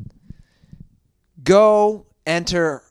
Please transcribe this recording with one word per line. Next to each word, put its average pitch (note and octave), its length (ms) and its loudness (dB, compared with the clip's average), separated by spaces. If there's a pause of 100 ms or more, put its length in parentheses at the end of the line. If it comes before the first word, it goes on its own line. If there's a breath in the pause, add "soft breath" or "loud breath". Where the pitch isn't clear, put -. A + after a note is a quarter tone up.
(1400 soft breath)
Go G#3 600 2 (220)
enter E3 640 -4